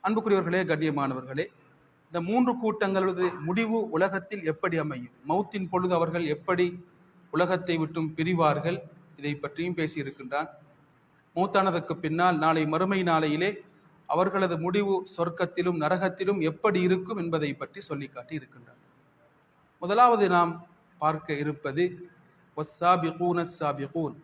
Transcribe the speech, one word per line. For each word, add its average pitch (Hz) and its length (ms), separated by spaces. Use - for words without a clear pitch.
அன்புக்குரியவர்களே, 190 600
கண்ணியமானவர்களே, 143 800
இந்த 170 140
மூன்று 240 380
கூட்டங்களது 190 800
முடிவு 214 500
உலகத்தில் 190 540
எப்படி 165 320
அமையும், 139 380
மௌத்தின் 185 400
பொழுது 180 260
அவர்கள் 165 320
எப்படி 175 580
உலகத்தை 175 460
விட்டும் 160 400
பிரிவார்கள், 165 640
இதை 147 180
பற்றியும் 151 400
பேசியிருக்கின்றான். 143 760
மௌத்தானதற்கு 185 580
பின்னால் 170 460
நாளை 160 280
மறுமை 185 360
நாளையிலே 165 520
அவர்களது 180 520
முடிவு 190 480
சொர்க்கத்திலும் 175 600
நரகத்திலும் 185 640
எப்படி 175 400
இருக்கும் 180 360
என்பதை 160 380
பற்றி - 260
சொல்லி 139 260
காட்டி 127 280
இருக்கின்றான். 127 420
முதலாவது 208 480
நாம் 170 380
பார்க்க 156 360
இருப்பது 147 500
வஸ்ஸாபிகூன 170 880
ஸாபிகூன் 143 640